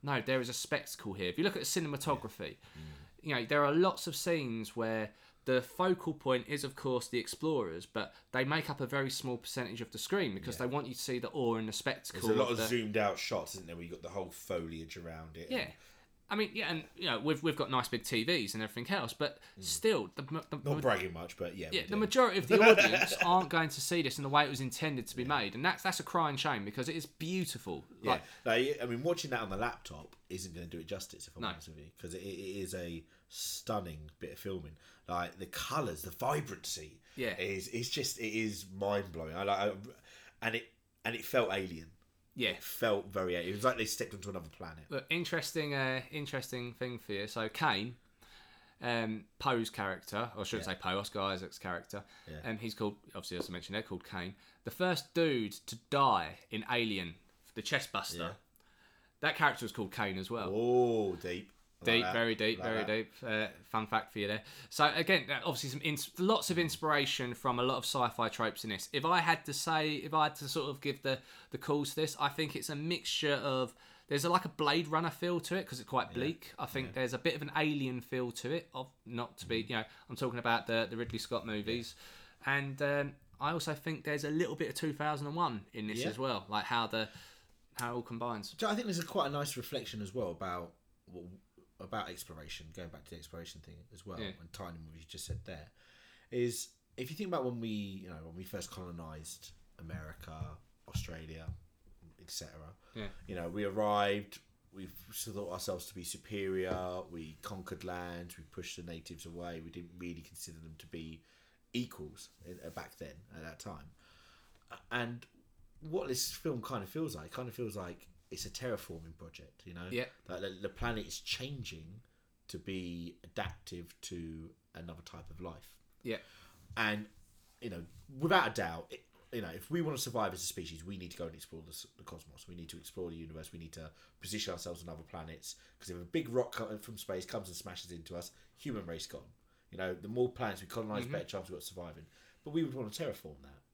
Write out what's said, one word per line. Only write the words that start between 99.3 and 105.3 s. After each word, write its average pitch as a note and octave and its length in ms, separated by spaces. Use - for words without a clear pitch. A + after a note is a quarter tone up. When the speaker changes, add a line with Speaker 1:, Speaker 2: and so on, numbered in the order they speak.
Speaker 2:
America, D#2 760
Australia, D#2+ 640
et F2 100
cetera, D#2 460
Speaker 1:
Yeah. G#2+ 140
Speaker 2:
you - 80
know, E2+ 160
we G#2 140
arrived, G2+ 760
we F#2 180
s-, - 240